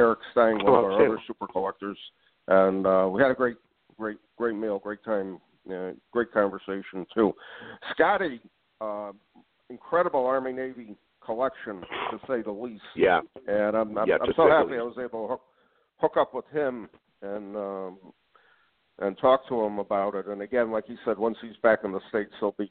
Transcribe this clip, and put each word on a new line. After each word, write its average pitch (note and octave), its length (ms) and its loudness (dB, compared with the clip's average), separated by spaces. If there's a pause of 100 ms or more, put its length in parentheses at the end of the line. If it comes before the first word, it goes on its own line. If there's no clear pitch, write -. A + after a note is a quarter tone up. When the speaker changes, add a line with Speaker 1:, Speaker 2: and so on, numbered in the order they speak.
Speaker 1:
Eric A#2 200 4 (120)
Stein, A2+ 240 6
one G2+ 100 -2
of - 20 6
Speaker 2:
Oh, B2 180 8
Speaker 1:
our F#2+ 60 0
Speaker 2:
okay. G#2+ 140 6
Speaker 1:
other A2 200 0
super G#2+ 200 -8
collectors, F#2+ 520 -6 (500)
and, F#2+ 380 4
uh, F#2+ 260 4
we G2+ 80 0
had C3+ 100 4
a C3 40 0
great, A#2+ 220 -2 (420)
great, G#2+ 180 -8 (220)
great A#2 180 -2
meal, G#2 220 -4
great G2+ 260 -10
time, F#2+ 340 -4 (320)
uh, F#2 200 -8 (200)
great A#2 220 -2
conversation G2 800 -2
too. G#2+ 180 4 (600)
Scotty, E3+ 480 0 (400)
uh, G#2 320 -8 (560)
incredible D3 560 0
Army-Navy B2+ 720 -4 (280)
collection, A2+ 580 -6 (280)
to A2 160 -8
say B2+ 160 -2
the G#2 80 -8
least. G#2+ 320 -10 (140)
Speaker 2:
Yeah. F2+ 240 4 (260)
Speaker 1:
And G#2 300 0
I'm, G#2+ 220 0
I'm, G#2+ 100 2
Speaker 2:
Yeah, F2 120 4
Speaker 1:
I'm - 60 0
Speaker 2:
to - 100 2
Speaker 1:
so E3 80 6
Speaker 2:
say D3+ 40 8
the D3+ 80 8
Speaker 1:
happy C#3 180 2
I A#2 80 -4
Speaker 2:
least. A#2+ 140 -10
Speaker 1:
was B2+ 80 -8
able A2+ 220 -8
to - 60 -6
hook, B2+ 100 -8 (560)
hook D#3+ 200 0
up C#3 160 0
with B2 180 -8
him B2+ 360 -4 (340)
and, G2+ 340 -10
um, F#2+ 420 -8 (1040)
and G2 180 -2
talk C3 300 4
to A#2+ 120 -2
him G#2 180 -2
about G2+ 360 -2
it. F#2+ 120 -8
And G2+ 140 -8
again, A2+ 300 -2
like A2 160 -4
he A#2+ 180 -14
said, G#2+ 140 -2
once A2+ 240 -2
he's A2+ 200 -16
back A2 220 4
in G2 80 -4
the F#2+ 160 -4
States, G#2 220 -4 (100)
he'll G2+ 160 -2
be G2+ 140 -6